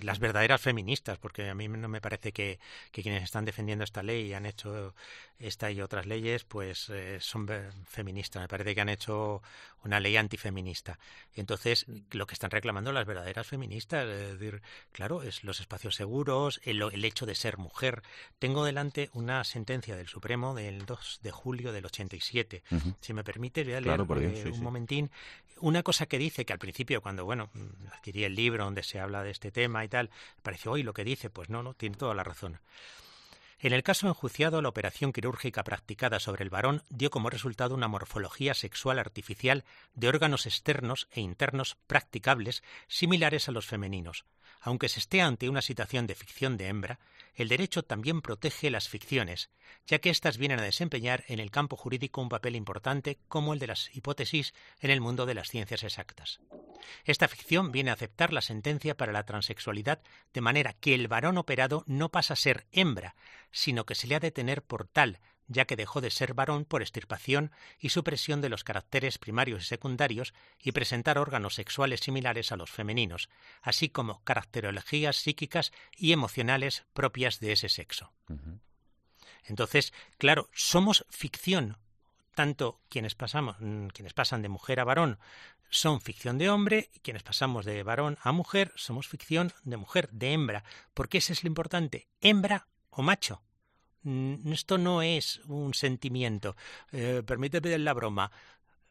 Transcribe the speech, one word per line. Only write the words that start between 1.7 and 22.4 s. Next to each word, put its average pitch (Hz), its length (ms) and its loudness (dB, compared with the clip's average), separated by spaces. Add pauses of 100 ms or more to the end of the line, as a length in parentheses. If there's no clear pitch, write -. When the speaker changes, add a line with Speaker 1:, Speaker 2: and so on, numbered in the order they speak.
Speaker 1:
me 110 120 -6
parece 107 320 -6
que, 98 260 -4 (320)
que 101 120 -8
quienes 101 200 -2
están 107 220 -4
defendiendo 107 400 -4
esta 98 180 -6
ley 113 240 -2
y 98 80 -6
han 101 120 -6
hecho 104 480 -8 (440)
esta 107 320 -4
y 101 100 -4
otras 98 260 -4
leyes, 113 380 -2
pues, 95 460 -8
eh, 95 300 -8
son 107 260 -4
ve-, 101 240 -6 (160)
feministas. 95 560 -8
Me 90 60 -8
parece 98 260 -2
que 107 60 2
han 101 80 4
hecho 104 540 -2 (420)
una 101 160 4
ley 104 160 4
antifeminista. 95 800 -2 (360)
Entonces, 110 520 0 (240)
lo 101 160 -4
que - 80 -10
están - 160 -4
reclamando 110 420 -2
las 123 140 0
verdaderas 95 400 -6
feministas, 127 640 -6
es 101 300 -8
decir, 104 220 -8 (320)
claro, 143 300 -4
es 113 220 -8
los 95 160 -6
espacios 95 340 -8
seguros, 135 720 0
el, 107 180 0
el 104 220 -2
hecho 110 220 -2
de 98 80 -4
ser 98 240 -2
mujer. 113 440 -2 (360)
Tengo 139 260 2
delante 143 500 -2
una 123 300 0
sentencia 117 520 -4
del 90 120 -10
Supremo 123 460 -4
del 101 300 -6
dos - 380 -10
de 107 80 -8
julio 123 420 -6
del 95 140 -8
ochenta 92 300 -8
y - 40 -6
siete. 110 500 0